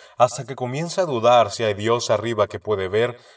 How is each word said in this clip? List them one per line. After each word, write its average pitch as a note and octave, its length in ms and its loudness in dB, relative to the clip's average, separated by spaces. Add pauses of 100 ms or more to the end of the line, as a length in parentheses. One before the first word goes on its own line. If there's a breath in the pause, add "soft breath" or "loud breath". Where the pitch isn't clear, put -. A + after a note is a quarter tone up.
(180 loud breath)
hasta B2 260 0
que B2 100 -12
comienza C#3 460 -6
a F3+ 60 0
dudar A#2+ 440 4
si A#2 140 -4
hay G#2+ 80 2
Dios A2 380 -2
arriba G#2+ 360 0
que G2+ 140 -8
puede F#2+ 280 -2
ver A#2 300 -2 (180 loud breath)